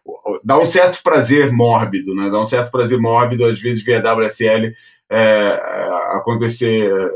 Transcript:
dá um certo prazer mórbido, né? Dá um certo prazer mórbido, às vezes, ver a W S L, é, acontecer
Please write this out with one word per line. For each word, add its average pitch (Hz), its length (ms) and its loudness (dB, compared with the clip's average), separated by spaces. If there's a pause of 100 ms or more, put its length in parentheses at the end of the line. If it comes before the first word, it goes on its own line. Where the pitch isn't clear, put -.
(440)
dá 127 140 2
um - 80 4
certo 180 380 2
prazer 139 480 2
mórbido, 110 640 0
né? 98 160 -4
Dá 107 100 0
um 110 60 -2
certo 120 240 -2
prazer 123 260 0
mórbido, 117 480 2
às 107 160 -2
vezes, 113 220 -4
ver 117 140 0
a 110 40 0
W 113 240 0
S 107 180 -4
L, 110 300 0 (340)
é, 107 420 2 (680)
acontecer 113 720 0 (240)